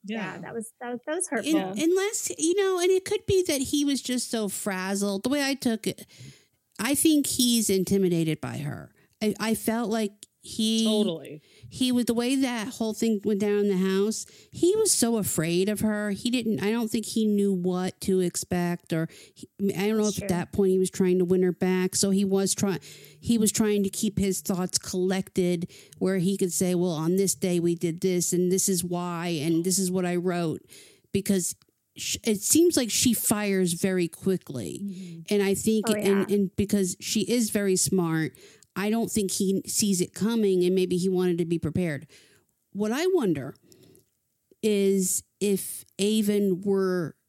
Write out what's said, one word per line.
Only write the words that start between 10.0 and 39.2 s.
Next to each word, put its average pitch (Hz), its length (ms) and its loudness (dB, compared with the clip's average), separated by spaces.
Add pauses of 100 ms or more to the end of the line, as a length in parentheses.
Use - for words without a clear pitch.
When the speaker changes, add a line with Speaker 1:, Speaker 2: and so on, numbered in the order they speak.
Speaker 3:
he 220 420 0
Speaker 2:
Totally. 175 540 -2 (300)
Speaker 3:
he 254 220 -2
was, 247 140 2
the 233 100 0
way 240 200 0
that 247 340 -2
whole 220 260 -4
thing 220 280 0
went 208 180 0
down 208 180 2
in 202 100 2
the 190 80 2
house, 190 480 0 (260)
he 349 240 2
was 440 160 2
so 233 260 2
afraid 180 520 0
of 214 120 -2
her. 208 280 -2
He 202 220 -4
didn't, 226 320 -2
I 208 80 0
don't 233 180 -2
think 226 160 -4
he 220 220 0
knew 202 260 2
what 180 480 -2
to 185 200 0
expect, 175 680 -2
or 165 160 -2 (280)
he, - 120 -18 (300)
I 202 100 0
don't 220 100 2
know 214 80 2
Speaker 1:
That's 202 120 0
Speaker 3:
if 202 60 -6
at 196 60 -8
Speaker 1:
true. 175 80 2
Speaker 3:
that - 140 -6
point 190 200 4
he 190 80 4
was 185 100 2
trying 185 300 2
to 175 60 4
win 185 180 4
her 180 80 4
back. 185 440 0
So 202 140 2
he 196 160 2
was 190 300 2
try-, 196 240 -2 (400)
he 233 180 2
was 214 140 4
trying 208 320 2
to 196 80 -2
keep - 260 -2
his 190 240 0
thoughts 185 380 -2
collected 180 880 -2 (300)
where 190 180 0
he 185 200 0
could 185 140 0
say, 180 220 0
"Well, 180 160 2
on 160 280 0
this 196 180 0
day 180 240 0
we 170 160 2
did 170 260 -4
this, 180 320 0
and 180 180 2
this 190 160 0
is 180 160 0
why, 175 440 -6 (160)
and 165 200 2
this 185 140 0
is 185 140 -2
what 180 160 -2
I 175 80 -2
wrote," 175 460 -2 (500)
because 196 440 0 (400)
sh-, - 280 -6
it 214 180 0
seems 330 360 6
like 240 120 0
she - 240 2
fires 196 600 2
very 185 340 0
quickly. 143 760 -4
Speaker 2:
Mm-hmm. 180 360 -12 (160)
Speaker 3:
And 202 80 4
I 196 100 2
think, 220 340 2
Speaker 1:
Oh, 220 60 2
Speaker 3:
and, 196 340 2
Speaker 1:
yeah. 202 80 0
Speaker 3:
and 196 200 0
because 185 440 0
she - 300 -2
is 226 220 0
very 202 240 0
smart, 165 580 0 (400)
I 202 160 -2
don't 226 220 0
think 196 200 0